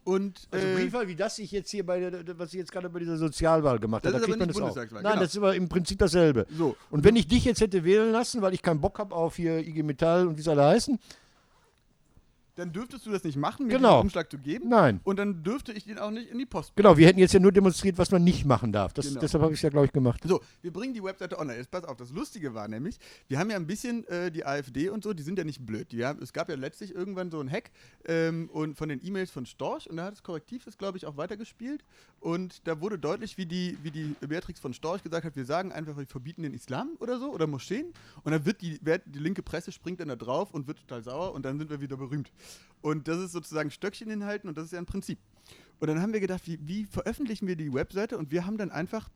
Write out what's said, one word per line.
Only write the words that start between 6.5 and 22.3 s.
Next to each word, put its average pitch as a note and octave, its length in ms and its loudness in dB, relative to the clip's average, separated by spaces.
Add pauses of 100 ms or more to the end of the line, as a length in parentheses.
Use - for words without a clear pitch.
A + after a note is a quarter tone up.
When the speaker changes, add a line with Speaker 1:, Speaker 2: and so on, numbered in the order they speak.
Speaker 1:
So. D#3 200 2 (140)
Speaker 2:
Und D3 140 2
wenn A3+ 120 10
ich F#3 120 6
dich A#3+ 160 4
jetzt A#3+ 160 4
hätte F#3 240 2
wählen G#3+ 280 6
lassen, A#3 280 0
weil F#3+ 140 2
ich - 80 -6
keinen D#3+ 180 2
Bock F#3 180 -2
hab G3+ 140 -6
auf E3 240 0
hier E3 220 0
I D#3+ 140 -6
G D#3 100 -4
Metall E3 460 2
und D#3 100 -4
wie D3+ 40 -10
sie D#3+ 80 0
alle C#3+ 140 6
heißen. A3 340 6 (1600)
Speaker 1:
Dann F3 140 -8
dürftest A#3+ 320 -10
du G#3+ 60 -8
das G3 120 -2
nicht D3 140 -4
machen, F#3+ 300 -2
mir A3 100 2
Speaker 2:
Genau. A#3 200 10
Speaker 1:
diesen G#2+ 100 6
Umschlag E3+ 240 -4
zu C#3 80 -12
geben. E3 320 -4
Speaker 2:
Nein. D#3+ 340 8
Speaker 1:
Und - 140 0
dann G3+ 240 -2
dürfte A3+ 320 -4
ich G#3 100 -12
den G3+ 140 -14
auch G#3 120 -6
nicht A3+ 200 -10
in A#3 80 -8
die C4 80 -6
Post - 280 -8
Speaker 2:
Genau, G3+ 220 10
wir D#3+ 100 12
hätten F#3 120 10
jetzt F#3 160 8
ja G3+ 60 10
nur F#3+ 120 10
demonstriert, F#3+ 460 4
was F3+ 120 2
man F3 140 6
nicht F3 220 4
machen A#2 260 4
darf. G2 220 0
Das, C#3+ 140 -4
Speaker 1:
Genau. C#3 120 -6
Speaker 2:
deshalb D3 240 2
hab D#3 80 4
ich's D3 80 -4
ja, D#3+ 80 2
glaub C#3+ 160 6
ich, C3+ 80 2
gemacht. B2+ 320 2
Speaker 1:
So, E3+ 160 2 (220)
wir E3+ 100 -10
bringen B3 220 -6
die G#3+ 80 -8
Webseite F#3 360 -8
online. C3 200 -6
Jetzt B2 120 -12
pass F3+ 140 -8
auf, C3+ 140 -12
das B2 140 -14
Lustige E3 420 -8